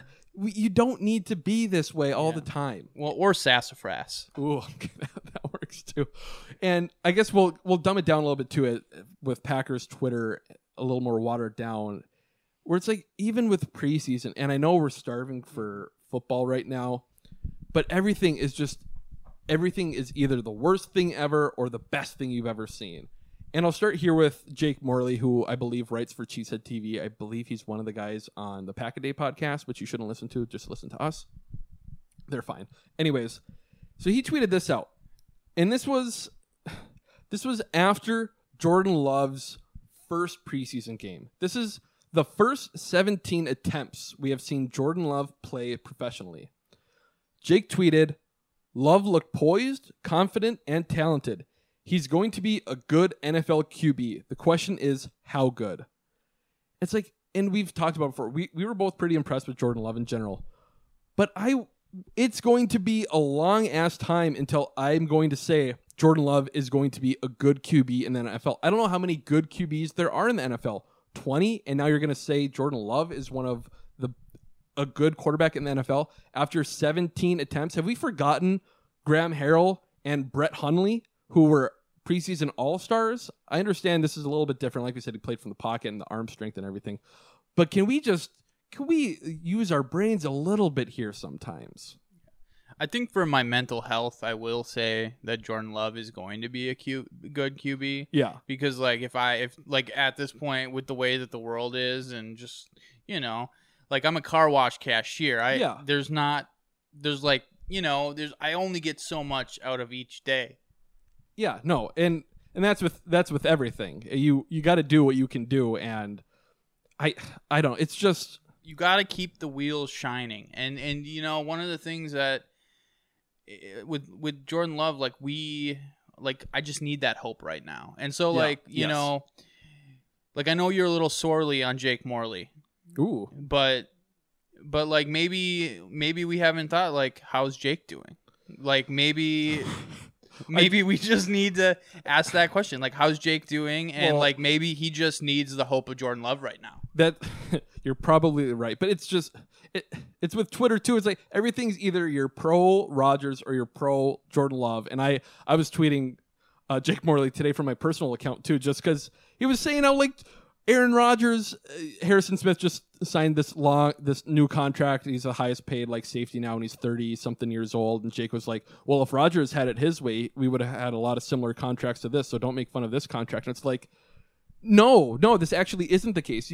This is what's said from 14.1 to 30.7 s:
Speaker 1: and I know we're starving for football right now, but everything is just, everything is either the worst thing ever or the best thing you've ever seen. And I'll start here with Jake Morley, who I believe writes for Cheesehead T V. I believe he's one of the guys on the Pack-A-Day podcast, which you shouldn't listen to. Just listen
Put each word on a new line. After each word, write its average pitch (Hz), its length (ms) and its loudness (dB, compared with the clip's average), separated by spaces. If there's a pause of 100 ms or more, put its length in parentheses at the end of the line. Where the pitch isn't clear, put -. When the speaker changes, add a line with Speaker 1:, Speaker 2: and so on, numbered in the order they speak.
Speaker 1:
and 139 140 0
I 139 60 2
know 156 180 6
we're 151 140 4
starving 127 540 -8
for 104 480 -10 (180)
football 127 380 -2
right 127 180 0
now, 123 380 -6 (680)
but 165 200 0
everything 185 460 2
is 135 160 -2
just, - 260 -6 (680)
everything 170 460 0
is 127 220 -8
either 135 260 0
the 110 80 -8
worst 151 420 0
thing 180 220 2
ever 147 380 0
or 123 180 -4
the 117 80 -8
best - 400 -8
thing 131 140 -4
you've 120 160 -4
ever 110 180 -8
seen. 87 440 -14 (420)
And 165 140 2
I'll 170 60 2
start 208 240 0
here 165 180 2
with 156 300 4 (100)
Jake 147 280 0
Morley, 127 360 0
who 123 300 2
I 120 80 -2
believe 120 360 -4
writes 117 220 -6
for 123 100 -12
Cheesehead 110 400 -10
T 117 160 -8
V. 107 220 -6
I 98 60 -6
believe 110 400 -10
he's 113 180 -10
one 107 140 -8
of 110 60 -8
the 107 80 -8
guys 107 440 -10
on 98 300 -12
the 98 60 -12
Pack-A-Day 131 400 -8
podcast, 147 520 -6
which - 160 -12
you 107 60 -10
shouldn't 113 200 -8
listen 117 220 -10
to. 120 160 -4
Just - 240 -12
listen - 200 -14